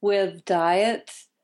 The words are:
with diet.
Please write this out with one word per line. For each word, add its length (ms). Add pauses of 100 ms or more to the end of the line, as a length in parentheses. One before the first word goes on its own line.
with 440
diet. 680 (340)